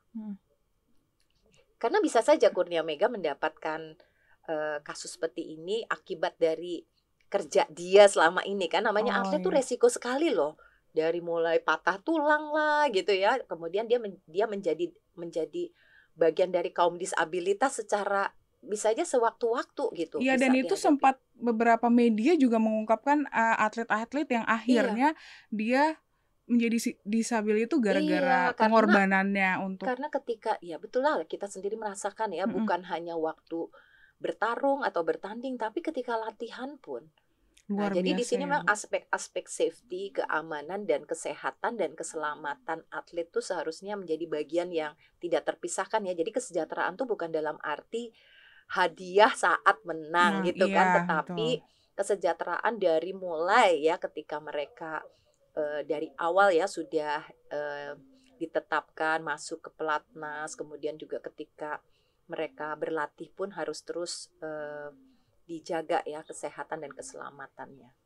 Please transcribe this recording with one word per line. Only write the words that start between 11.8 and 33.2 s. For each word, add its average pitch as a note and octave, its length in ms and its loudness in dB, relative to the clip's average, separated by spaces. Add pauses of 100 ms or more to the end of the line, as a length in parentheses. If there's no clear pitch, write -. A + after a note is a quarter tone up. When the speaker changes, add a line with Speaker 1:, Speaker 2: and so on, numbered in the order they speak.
Speaker 2:
tulang D4+ 480 0
lah D4 400 2
gitu F#3+ 240 0
ya, G3 320 2
kemudian E3+ 400 -6
dia A#3 160 2
men-, G3+ 240 -10
dia G3 240 0
menjadi, E3+ 400 -2 (240)
menjadi E3+ 560 -6 (480)
bagian E3 320 4
dari F3+ 240 -2
kaum F3 240 4
disabilitas F3+ 800 -2
secara G3+ 560 -2 (240)
bisa G#3+ 320 -2
aja A#3 160 0
sewaktu-waktu A#3+ 880 0
gitu, - 240 -6
Speaker 1:
Iya, C4 160 2
Speaker 2:
bisa B3+ 80 4
Speaker 1:
dan C4 160 6
itu C4 160 0
Speaker 2:
dihadapi. G4 80 -2
Speaker 1:
sempat C#4 340 4 (220)
beberapa A#3 560 4
media A#3 400 6
juga C4 240 4
mengungkapkan, A3 720 2
eh, A3+ 320 2
atlet-atlet A3+ 640 -2
yang A#3 240 0
Speaker 2:
Iya. A3+ 80 2
Speaker 1:
akhirnya A3 520 2 (440)
dia A#3 300 2 (680)
menjadi A#3 300 4
si-, - 260 -4
disabilitas A3 640 0
itu E4+ 80 2
gara-gara C4+ 720 2
Speaker 2:
Iya, - 80 -4
karena - 0 -
Speaker 1:
pengorbanannya G3 920 4 (100)
untuk F#3+ 240 -6
Speaker 2:
karena B3+ 240 -4
ketika, C4+ 540 -4
ya E3 180 -10
betul B3+ 240 0
lah, D4 220 2
kita F#3 180 -8
sendiri G3+ 320 -6
merasakan G#3 560 -6
ya, F3+ 160 -2
Speaker 1:
Mm-mm. G3+ 140 0
Speaker 2:
bukan F#3 260 0
hanya E3+ 240 -6
waktu D#3+ 560 -4 (480)